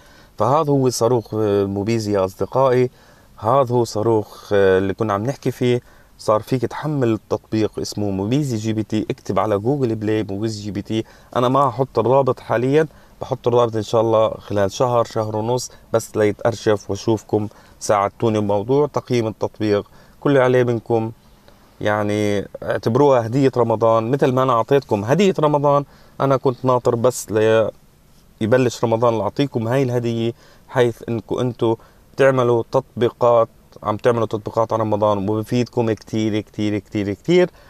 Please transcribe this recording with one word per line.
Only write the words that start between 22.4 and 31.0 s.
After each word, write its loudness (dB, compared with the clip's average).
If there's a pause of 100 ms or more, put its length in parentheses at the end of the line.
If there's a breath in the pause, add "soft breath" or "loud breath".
اعتبروها 2
هدية 2
رمضان، 2
مثل 0
ما 0
أنا 0
أعطيتكم 0
هدية 2
رمضان. 2 (360 soft breath)
أنا 2
كنت -2
ناطر 2
بس -2
لي 2 (720)
يبلش 0
رمضان 2
لأعطيكم -4
هاي 0
الهدية، -2 (360 soft breath)
حيث 0